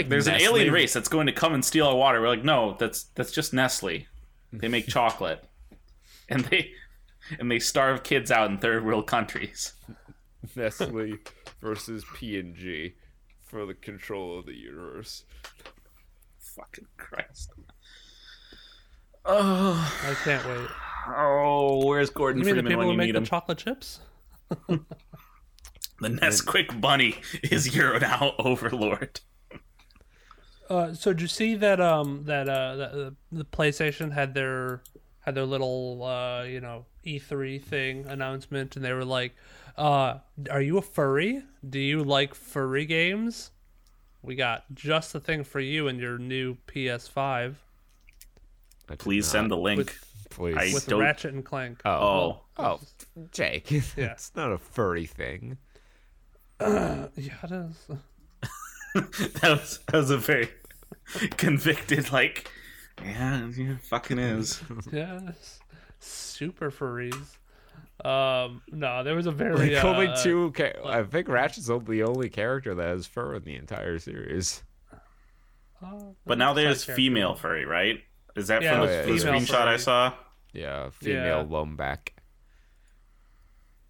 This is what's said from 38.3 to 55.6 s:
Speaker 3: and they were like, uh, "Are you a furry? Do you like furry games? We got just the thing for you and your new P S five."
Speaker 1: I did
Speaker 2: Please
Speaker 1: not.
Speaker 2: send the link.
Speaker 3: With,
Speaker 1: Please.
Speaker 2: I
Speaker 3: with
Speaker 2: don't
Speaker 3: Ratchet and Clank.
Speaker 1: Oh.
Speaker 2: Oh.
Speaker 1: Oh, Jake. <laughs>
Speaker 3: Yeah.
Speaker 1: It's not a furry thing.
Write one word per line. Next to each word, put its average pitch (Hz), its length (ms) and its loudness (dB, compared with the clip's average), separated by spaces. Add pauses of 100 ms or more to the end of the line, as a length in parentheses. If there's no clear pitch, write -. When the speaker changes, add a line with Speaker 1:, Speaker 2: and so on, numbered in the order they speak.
Speaker 3:
and 135 80 -6
they 127 80 -2
were 127 140 -2
like, 127 300 -2 (420)
uh, 143 380 4 (360)
"Are 143 100 2
you 151 160 2
a 190 40 4
furry? 160 600 0 (280)
Do 135 100 -4
you 147 240 2
like 139 300 2
furry 135 520 -2
games? 185 640 -2 (720)
We 127 120 -8
got 123 380 -2
just 156 400 -2
the 151 80 -8
thing 156 240 -4
for 139 160 -4
you 147 260 -2
and 127 140 -4
your 120 160 -4
new 127 380 -4 (120)
P 131 220 -4
S 120 180 -6
five." 135 560 -4 (1300)
Speaker 1:
I 78 40 -10
did 76 60 -12
Speaker 2:
Please 101 280 0
Speaker 1:
not. - 40 0
Speaker 2:
send 107 200 2
the 90 60 0
link. 98 200 2
Speaker 3:
With, - 280 -4 (260)
Speaker 1:
Please. 87 260 -4
Speaker 2:
I 92 160 2
Speaker 3:
with 139 140 -2
Speaker 2:
don't 104 120 2
Speaker 3:
Ratchet 147 340 0
and 135 120 -8
Clank. 127 400 -10
Speaker 1:
Oh. 92 560 2 (160)
Speaker 2:
Oh. 320 80 -4
Speaker 1:
Oh, 87 140 0 (520)
Jake. - 400 -4
<laughs> 147 240 0
Speaker 3:
Yeah. 120 180 -2
Speaker 1:
It's - 220 -16
not 147 160 -2
a 90 60 -2
furry 87 480 -2
thing. 107 580 -10